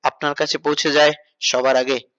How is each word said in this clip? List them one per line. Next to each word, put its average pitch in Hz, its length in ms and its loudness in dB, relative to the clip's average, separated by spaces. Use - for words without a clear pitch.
আপনার 147 320 -2
কাছে 156 220 -4
পৌঁছে 147 340 -2
যায় 151 220 4
সবার 131 340 0
আগে। 127 240 0